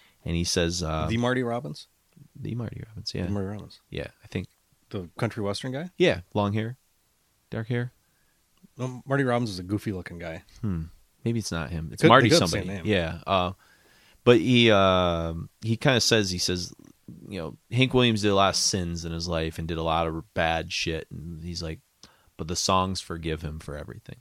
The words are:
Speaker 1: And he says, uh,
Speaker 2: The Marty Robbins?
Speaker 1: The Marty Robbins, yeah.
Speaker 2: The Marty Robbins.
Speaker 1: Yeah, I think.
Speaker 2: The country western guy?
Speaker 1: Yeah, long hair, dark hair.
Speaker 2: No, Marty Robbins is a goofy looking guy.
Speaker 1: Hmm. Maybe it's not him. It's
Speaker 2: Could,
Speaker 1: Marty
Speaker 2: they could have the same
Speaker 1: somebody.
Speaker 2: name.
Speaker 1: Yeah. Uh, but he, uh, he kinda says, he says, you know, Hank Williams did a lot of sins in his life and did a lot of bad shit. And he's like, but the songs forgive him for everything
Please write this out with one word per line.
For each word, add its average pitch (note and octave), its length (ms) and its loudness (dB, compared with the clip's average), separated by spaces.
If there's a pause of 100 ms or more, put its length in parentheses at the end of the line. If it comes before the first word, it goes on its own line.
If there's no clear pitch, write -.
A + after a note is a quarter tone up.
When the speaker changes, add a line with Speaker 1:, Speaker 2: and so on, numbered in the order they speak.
(240)
Speaker 1:
And E2+ 120 -4
he E2+ 80 0
says, F2 380 0
uh, D#2 240 -2
Speaker 2:
The A2+ 120 0
Marty B2 240 0
Robbins? B2 440 -8 (480)
Speaker 1:
The G#2 200 -8
Marty G#2 320 -8
Robbins, G#2+ 280 -12
yeah. G2 120 -4
Speaker 2:
The F2+ 60 -4
Marty G2+ 160 -4
Robbins. G#2 320 -14 (100)
Speaker 1:
Yeah, C#2+ 180 -8 (140)
I - 40 -20
think. - 220 -8 (400)
Speaker 2:
The F#2 300 -10
country A2 240 -4
western G2+ 300 -4
guy? D#3 260 -8
Speaker 1:
Yeah, B2+ 220 2 (140)
long G2+ 200 0
hair, A2 220 -4 (720)
dark A2 180 -8
hair. B2 240 -2 (840)
Speaker 2:
No, B2+ 280 -8
Marty C#3 180 2
Robbins A#2+ 260 2
is F#2 80 -8
a F#2 60 -8
goofy G#2 280 -2
looking F2+ 260 -10
guy. E2 260 -10 (180)
Speaker 1:
Hmm. F2 220 -2 (400)
Maybe A#2 160 0
it's - 120 -6
not E2 180 -4
him. E2 220 -6
It's - 100 -8
Speaker 2:
Could, D#3 60 8
Speaker 1:
Marty D#3 200 10
Speaker 2:
they C#3+ 80 6
could B2+ 60 6
have F2 80 0
the E2 60 -2
same G2+ 100 -4
Speaker 1:
somebody. G2 180 -8
Speaker 2:
name. - 20 -2
Speaker 1:
Yeah. F2 400 0
Uh, F#2 260 2 (720)
but B2 140 8
he, A#2+ 320 6
uh, F2+ 640 4 (280)
he A2+ 140 0
kinda B2+ 240 4
says, G#2+ 300 4
he F#2 80 -4
says, F2 340 -4 (560)
you F#2+ 100 -10
know, D#2+ 180 -10 (140)
Hank B2 220 2
Williams A#2+ 300 4
did G#2 80 4
a G2 40 4
lot G2 160 4
of F2 60 -2
sins E2+ 480 -2
in E2+ 80 -6
his E2 160 -6
life D#2+ 300 -2
and E2 100 -6
did E2 100 -4
a E2 40 -4
lot E2 240 0
of D#2+ 260 -6
bad E2 400 0
shit. - 380 -4
And D#2+ 340 -12
he's F2 180 -8
like, D#2+ 180 -8 (560)
but D#2+ 120 -8
the - 80 -4
songs F#2 440 0
forgive D#2+ 420 -6
him D#2 160 -8
for D2 180 -12
everything - 440 -14